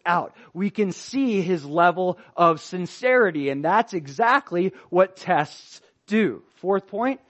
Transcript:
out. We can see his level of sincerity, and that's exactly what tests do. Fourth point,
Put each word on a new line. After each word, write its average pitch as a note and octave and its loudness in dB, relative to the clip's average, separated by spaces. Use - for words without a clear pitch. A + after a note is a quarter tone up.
out. E3+ -2
We G3 -4
can G3+ -2
see A#3 -2
his E3 -2
level F3 2
of E3 4
sincerity, F3+ -2
and C#3 -4
that's F#3+ 0
exactly F3+ -2
what F#3 2
tests - -4
do. G3 0
Fourth G3 -4
point, B3+ -4